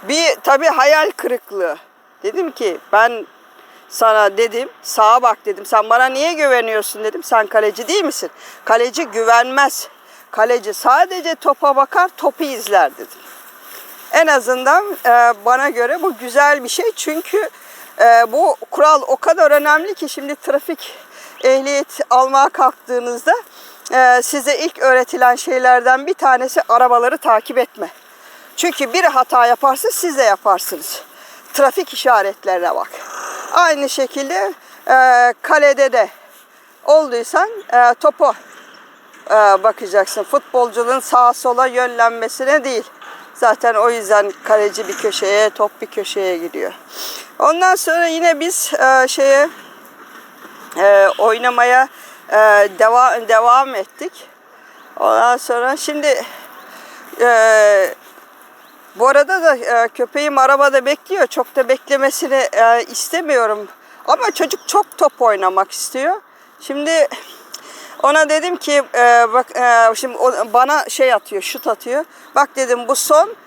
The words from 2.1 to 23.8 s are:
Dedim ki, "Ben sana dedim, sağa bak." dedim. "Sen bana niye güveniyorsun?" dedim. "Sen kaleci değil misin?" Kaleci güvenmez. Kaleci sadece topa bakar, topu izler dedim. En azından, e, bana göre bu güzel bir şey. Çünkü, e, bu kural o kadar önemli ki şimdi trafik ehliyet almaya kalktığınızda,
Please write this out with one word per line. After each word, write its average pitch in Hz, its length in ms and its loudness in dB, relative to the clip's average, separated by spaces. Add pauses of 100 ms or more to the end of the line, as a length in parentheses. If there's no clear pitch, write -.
Dedim 302 280 -6
ki, 190 260 -6 (160)
"Ben 226 320 2 (640)
sana 214 480 2
dedim, 233 320 -4 (120)
sağa 226 400 2
bak." 233 240 0
dedim. 202 200 -8
"Sen 214 240 0
bana 240 160 2
niye 277 280 -2
güveniyorsun?" 226 680 -2
dedim. 220 200 -6
"Sen 220 240 0
kaleci 214 400 -2
değil 381 160 -2
misin?" 208 260 -6 (360)
Kaleci 240 400 -2
güvenmez. 233 840 -2 (420)
Kaleci 220 420 -2
sadece 330 600 -2
topa 285 400 -2
bakar, 269 420 0
topu 311 260 -4
izler 202 540 -2
dedim. - 220 -20 (920)
En 320 160 2
azından, 262 760 0
e, 240 280 4 (120)
bana 254 240 0
göre 247 320 -4
bu 370 160 -2
güzel 269 460 0
bir 247 60 -12
şey. 440 260 -4
Çünkü, 349 540 -6 (500)
e, 233 320 4
bu 302 240 0 (160)
kural 302 360 2
o 262 80 -2
kadar 330 360 2
önemli 302 420 0
ki 311 160 -10
şimdi 285 260 -10
trafik - 600 -8 (460)
ehliyet 269 560 -2 (100)
almaya 262 400 2
kalktığınızda, 247 840 -2 (600)